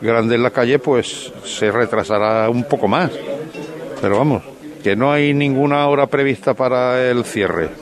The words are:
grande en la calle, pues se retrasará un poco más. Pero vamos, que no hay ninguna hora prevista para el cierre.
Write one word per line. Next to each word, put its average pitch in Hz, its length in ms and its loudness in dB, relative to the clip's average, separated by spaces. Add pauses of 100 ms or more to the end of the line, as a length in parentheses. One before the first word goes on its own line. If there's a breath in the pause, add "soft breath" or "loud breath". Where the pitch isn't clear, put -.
grande 113 340 2
en 117 80 2
la 123 80 2
calle, 131 300 2
pues - 520 -2 (120)
se - 260 -2
retrasará 110 800 0
un 120 140 0
poco 117 240 0
más. 147 200 2 (920)
Pero 101 180 2
vamos, 135 240 2 (400)
que 98 140 0
no 135 160 2
hay 147 200 2
ninguna 143 540 2
hora 143 220 2
prevista 139 460 0
para 127 540 0
el 123 140 2
cierre. 87 460 0 (140)